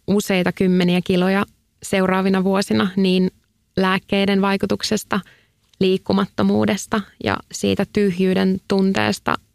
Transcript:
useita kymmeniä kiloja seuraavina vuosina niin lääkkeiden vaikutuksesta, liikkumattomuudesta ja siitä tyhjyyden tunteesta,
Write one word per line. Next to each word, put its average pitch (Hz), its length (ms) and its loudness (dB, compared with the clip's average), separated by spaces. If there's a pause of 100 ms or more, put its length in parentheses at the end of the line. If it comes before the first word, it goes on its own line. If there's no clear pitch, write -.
useita 185 440 0
kymmeniä 180 520 2
kiloja 190 420 0 (380)
seuraavina 190 600 0
vuosina 202 520 0
niin 185 360 2 (460)
lääkkeiden 196 640 0
vaikutuksesta, 196 800 -2 (600)
liikkumattomuudesta 196 1200 0 (220)
ja 147 140 -2 (140)
siitä 196 420 -2
tyhjyyden 190 640 0 (100)
tunteesta, 196 680 -2 (200)